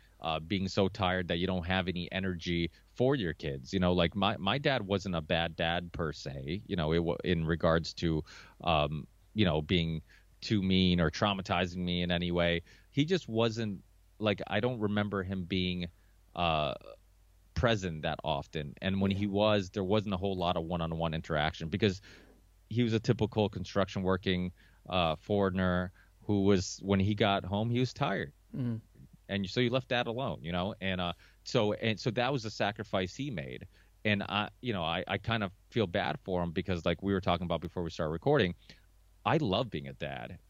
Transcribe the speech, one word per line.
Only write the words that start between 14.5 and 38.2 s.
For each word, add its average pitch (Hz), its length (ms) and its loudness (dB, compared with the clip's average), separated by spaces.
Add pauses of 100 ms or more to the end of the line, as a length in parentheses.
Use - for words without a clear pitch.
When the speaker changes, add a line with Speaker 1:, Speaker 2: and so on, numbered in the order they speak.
Speaker 1:
don't 123 200 -2
remember 104 440 0
him 95 220 -2
being, 90 420 -2 (480)
uh, 78 400 0 (800)
present 92 500 0
that 78 200 -2
often. 73 580 -4
And 95 200 0
when 98 100 2
Speaker 2:
Yeah. 95 60 0
Speaker 1:
he 104 100 0
was, 101 440 2
there 101 120 -2
wasn't 101 300 0
a 90 40 -2
whole 98 180 -2
lot 90 200 2
of 85 80 -2
one-on-one 82 500 -2
interaction 80 560 -2
because 95 320 2 (680)
he 117 140 0
was 110 100 2
a 113 60 4
typical 107 500 2
construction 95 540 -2
working, 92 480 0 (360)
uh, 85 300 2
foreigner 92 760 2 (300)
who 101 220 2
was, 98 380 4
when 98 180 2
he 98 160 2
got 98 280 2
home, 101 260 -2
he 120 100 0
was 127 140 0
tired. 147 380 -4 (240)
Speaker 2:
Mm-hmm. 120 200 -4 (540)
Speaker 1:
And 98 200 -2
so 123 100 -2
you 123 100 4
left 127 180 -2
Dad 120 200 0
alone, 113 340 -4
you 80 100 -6
know? 90 300 -2
And, 92 200 -2
uh, 87 120 -2 (300)
so, 107 300 2
and 110 260 -2
so 127 120 -2
that 120 200 0
was 131 120 -2
the 110 80 -6
sacrifice 101 640 -2
he 139 160 -6
made. 69 340 -8 (400)
And 104 180 2
I, 101 260 -2 (120)
you 120 120 -2
know, 90 100 -2
I, 85 240 -2
I 101 100 -2
kind 113 260 0
of 92 80 -4 (180)
feel 110 180 2
bad 87 360 -2
for 92 200 0
him 85 80 -2
because, 87 340 -2
like 87 180 0
we 98 100 2
were 92 80 2
talking 87 240 0
about 85 160 -2
before 87 220 -6
we 82 60 -4
started 80 220 -2
recording, 95 440 2 (680)